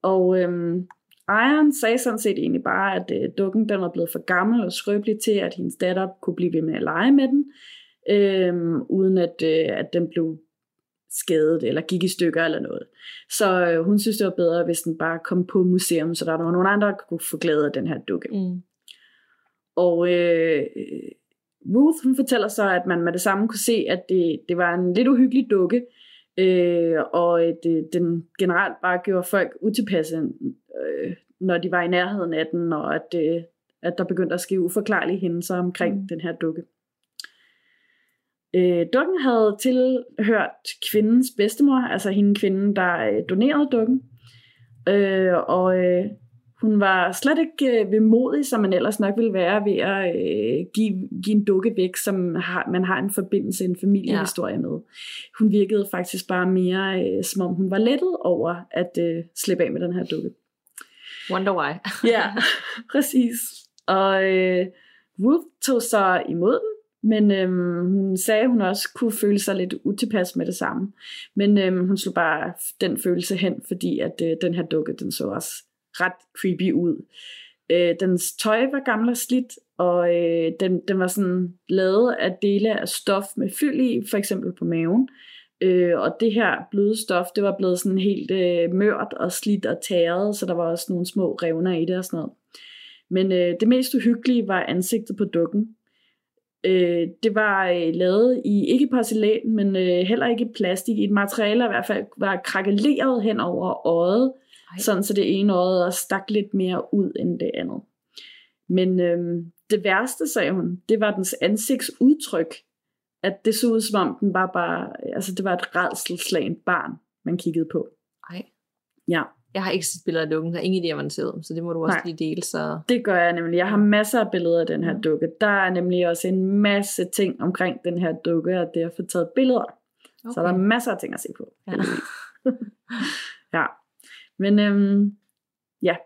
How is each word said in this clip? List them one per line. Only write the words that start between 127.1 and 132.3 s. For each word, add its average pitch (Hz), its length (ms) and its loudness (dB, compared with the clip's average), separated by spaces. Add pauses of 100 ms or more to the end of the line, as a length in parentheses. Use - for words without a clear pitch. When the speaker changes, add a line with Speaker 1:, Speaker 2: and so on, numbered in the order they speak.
Speaker 1:
ting 190 260 -2
omkring 180 420 -2
den 175 140 -2
her 170 160 -2 (100)
dukke, 170 360 0
og 165 140 -4
det 170 60 0
at 165 160 -4
få 196 60 -8
taget 175 320 -2
billeder. 254 300 2 (540)
Så 233 100 -16 (120)
Speaker 2:
Okay. - 20 0
Speaker 1:
der 175 120 2
er - 20 0
masser 220 360 0
af 180 80 -6
ting - 140 -10
at - 60 -10
se - 80 -12 (100)
på, - 140 -18 (140)
Speaker 2:
Ja. 196 60 -14
Speaker 1:
heldigvis. - 320 -4 (400)